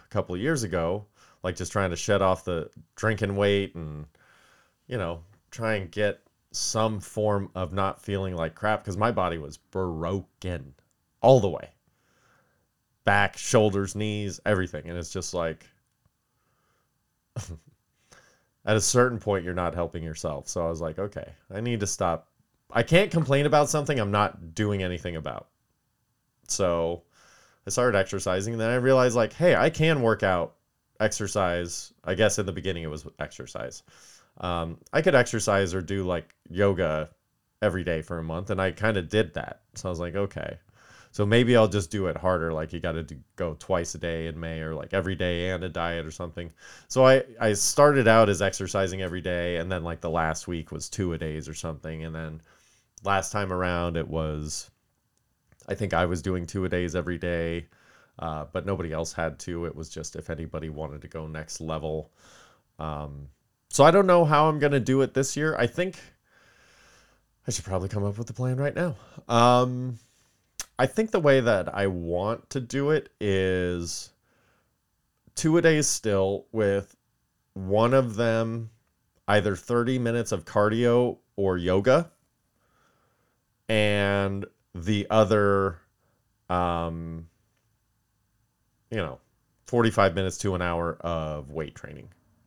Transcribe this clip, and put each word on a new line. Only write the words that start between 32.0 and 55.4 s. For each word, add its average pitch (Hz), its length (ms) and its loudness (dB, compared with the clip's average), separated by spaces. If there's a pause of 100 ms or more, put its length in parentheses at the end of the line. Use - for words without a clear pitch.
I 92 100 -2
guess 104 240 4
in 104 60 0
the 90 80 -6
beginning 85 300 -6
it 80 80 -6
was 76 160 -12 (120)
exercise. 64 640 -12 (540)
Um, 85 400 -6 (140)
I 151 80 0
could 156 140 2
exercise 101 580 2
or 92 80 -2
do, 98 240 -4
like, 87 300 -6 (160)
yoga 87 580 0 (540)
every 92 220 0
day 82 180 -2
for 85 160 -8
a 82 40 -6
month, 82 280 -8
and 95 100 -2
I 95 120 0
kinda 107 280 0
did 95 340 0
that. - 280 -10 (120)
So - 140 -8
I - 20 -4
was 85 80 -6
like, 85 160 -8
"Okay, 98 440 -6 (520)
so 104 160 -2
maybe 120 300 6
I'll 110 120 8
just 95 220 -2
do 98 160 -4
it 76 100 -2
harder." 85 360 0
Like, 80 200 -6
you 85 80 -8
gotta 82 220 -4
do, 73 180 -12 (140)
go 82 240 -6
twice 85 380 -2
a - 20 -12
day 82 300 -4
in 80 100 -8
May, 82 220 -8
or, 80 140 -6
like, 71 200 -10
every 95 220 0
day 87 340 -2
and 90 140 -4
a 90 40 -6
diet 85 380 -4
or 76 60 -12
something. 85 400 -12 (340)
So 131 180 4
I, 131 200 8 (160)
I 110 140 4
started 139 520 6
out 113 220 8
as 95 120 2
exercising 95 600 -2
every 90 180 -6
day, 87 360 -2
and 87 160 -4
then, 87 100 -4
like, 85 180 -8
the 85 100 -4
last 80 360 -2
week 85 240 -8
was 80 180 -10
two 87 260 -4
a 80 40 -6
days 78 300 -8
or 76 60 -12
something, 80 500 -10
and 80 100 -10
then 80 260 -12 (600)
last 98 300 0
time 101 200 -2
around 87 440 0
it 78 100 -2
was, 76 640 -6 (960)